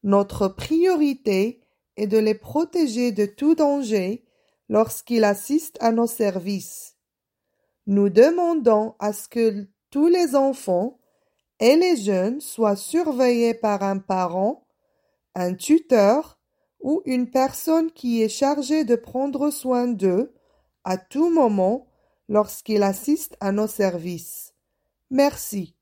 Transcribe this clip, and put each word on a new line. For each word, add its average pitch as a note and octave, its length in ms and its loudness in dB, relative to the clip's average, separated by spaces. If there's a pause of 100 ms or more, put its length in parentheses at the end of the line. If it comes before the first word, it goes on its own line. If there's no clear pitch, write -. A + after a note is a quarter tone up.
Notre G3+ 460 0
priorité C#4+ 1120 0 (340)
est G#3 100 -4
de G#3 120 2
les G#3+ 160 2
protéger B3+ 760 -2
de G3+ 140 0
tout C#4+ 280 0
danger A#3+ 720 0 (440)
lorsqu'ils A3 560 0
assistent G#3 560 -2
à A3+ 120 2
nos A#3 140 0
services. G3 880 -6 (920)
Nous G3+ 220 2
demandons A#3+ 880 4
à G#3 140 -4
ce - 160 -14
que G#3 400 -2 (220)
tous D4 180 2
les E4+ 260 2
enfants C4 680 -2 (600)
et B3 160 6
les F4 200 4
jeunes G3+ 440 -2
soient G#3 360 -2
surveillés B3 760 0
par G#3 280 -2
un G3 160 -2
parent, F#3+ 680 -4 (680)
un F3+ 200 -4
tuteur B3+ 840 2 (420)
ou D#4 240 -4
une B3 260 -2
personne D#4+ 640 0
qui A#3 300 -2
est A3 60 2
chargée C#4+ 560 0
de A#3 120 2
prendre C4+ 540 -4
soin B3 360 -2
d'eux G3 480 0 (500)
à F#3 120 -4
tout D#4 340 -2
moment A#3 560 2 (420)
lorsqu'ils G#3 540 -2
assistent G3 580 -2
à G3 120 -4
nos G#3 140 -2
services. F3 880 -6 (560)
Merci. C4 720 -2